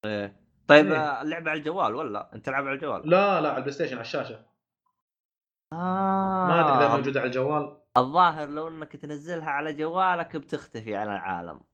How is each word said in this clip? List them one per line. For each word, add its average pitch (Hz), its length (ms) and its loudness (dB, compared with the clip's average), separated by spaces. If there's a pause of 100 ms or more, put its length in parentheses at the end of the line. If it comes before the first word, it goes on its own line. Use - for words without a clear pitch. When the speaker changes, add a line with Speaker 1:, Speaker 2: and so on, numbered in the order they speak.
Speaker 1:
إيه. 104 360 -6 (280)
طيب، 147 180 10
Speaker 2:
إيه. 156 120 2
Speaker 1:
آه، 143 240 -2
اللعبة 160 280 -6
على 156 80 -2
الجوال 151 360 -2
ولا؟ 123 400 -8
أنت 107 120 -10
تلعب 139 200 -2
على 135 80 -2
الجوال؟ 139 360 -4
Speaker 2:
لا، 190 300 4
لا، 151 80 0
على 139 80 -2
البلاي 139 160 -4
ستيشن، 139 200 -4
على 117 80 -10
الشاشة. 113 460 -8 (1300)
Speaker 1:
آه. 190 760 0
Speaker 2:
ما 170 120 4
أدري 135 260 6
إذا 117 100 4
موجودة 135 240 0
على 123 60 -2
الجوال. 143 500 -2 (200)
Speaker 1:
الظاهر 151 520 2
لو 151 200 -8
إنك 156 280 -14
تنزلها 151 540 -8
على 151 220 -4
جوالك 165 640 -2
بتختفي 113 600 -8
عن 104 100 -2
العالم. 87 540 -6 (140)